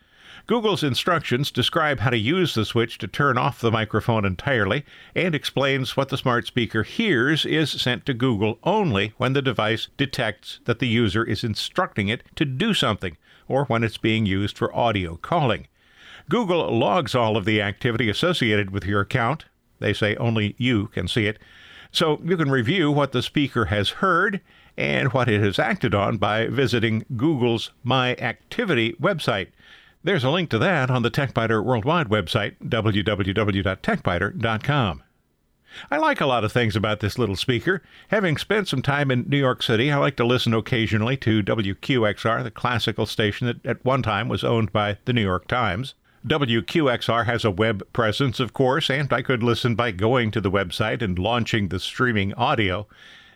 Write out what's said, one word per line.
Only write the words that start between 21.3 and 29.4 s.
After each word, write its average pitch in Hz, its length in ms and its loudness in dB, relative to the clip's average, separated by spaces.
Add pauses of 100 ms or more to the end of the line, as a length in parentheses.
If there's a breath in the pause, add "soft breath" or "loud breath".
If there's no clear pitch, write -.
So 156 340 0
you 170 120 0
can 151 140 0
review 147 420 2
what 139 180 2
the 123 120 0
speaker 135 420 0
has 101 260 0
heard 190 500 0 (360 soft breath)
and 135 360 0
what 123 160 2
it 104 120 2
has 101 180 0
acted 123 340 0
on 104 260 0
by 107 280 0
visiting 117 580 0 (120)
Google's 120 560 0 (100)
My 123 340 0
Activity 117 840 -2
website. 135 480 -2 (560 loud breath)